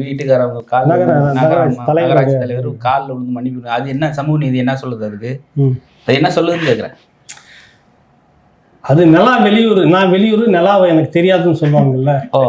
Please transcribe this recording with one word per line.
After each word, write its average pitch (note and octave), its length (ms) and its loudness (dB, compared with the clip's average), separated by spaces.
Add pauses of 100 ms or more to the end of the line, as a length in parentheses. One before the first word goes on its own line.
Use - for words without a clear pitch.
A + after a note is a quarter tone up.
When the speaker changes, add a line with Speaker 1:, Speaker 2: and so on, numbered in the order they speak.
Speaker 1:
வீட்டுக்காரவங்க C3 560 -2 (120)
கால்ல C3 140 0
Speaker 2:
நகர-, F3 200 2
Speaker 1:
விழுந்து, C#3+ 280 2
நகர-, C3 60 0
Speaker 2:
நகராட்சி D3 460 0
தலைவர் E3 260 0
Speaker 1:
நகராட்சி C#3 240 2
Speaker 2:
அது. B2 80 -2
Speaker 1:
தலைவர் B2 240 -6 (160)
கால்ல C3+ 240 -2
விழுந்து B2+ 240 -8
மன்னிப்பு. B2 380 -8
அது C3 200 -6
என்ன D3 240 -4
சமூக D3+ 240 -2
நீதி, C3 200 -2
என்ன B2+ 240 -2
சொல்லுது A#2+ 220 -8
அதுக்கு? G#2+ 280 -10 (220)
Speaker 2:
ம். C3+ 220 0 (260)
Speaker 1:
அது B2+ 140 0
என்ன F3 200 0
சொல்லுதுன்னு E3 340 -2
கேக்குறேன். G#2+ 240 -4 (1900)
Speaker 2:
அது E3 220 4
நிலா F#3 320 6
வெளியூர், G#3 480 2
நான் F#3 240 2
வெளியூர், G#3+ 380 2
நிலாவை F#3 400 2
எனக்கு D#3+ 320 0
தெரியாதுன்னு F3 400 2
சொல்லுவாங்கல்ல. C#3+ 520 0 (200)
Speaker 1:
ஓ. C#3 180 0